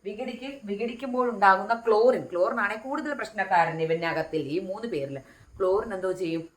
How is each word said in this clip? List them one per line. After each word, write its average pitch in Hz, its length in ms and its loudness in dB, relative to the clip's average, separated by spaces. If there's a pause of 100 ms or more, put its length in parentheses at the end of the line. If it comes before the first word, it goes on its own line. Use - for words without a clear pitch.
വിഘടിക്ക്-, 240 580 -8
വിഘടിക്കുമ്പോൾ 240 640 -2
ഉണ്ടാകുന്ന 196 440 6 (140)
ക്ലോറിൻ, 220 440 6
ക്ലോറിൻ 214 280 0
ആണേ 208 160 -2 (100)
കൂടുതൽ 294 280 -4
പ്രശ്നക്കാരൻ 185 720 0
ഇവനകത്തിൽ, 160 560 0 (140)
ഈ - 20 0 (120)
മൂന്ന് 220 240 -6
പേരിൽ. 139 240 -4 (420)
ക്ലോറിൻ 202 340 2
എന്തോ 185 180 -2
ചെയ്യും? 165 320 -4 (140)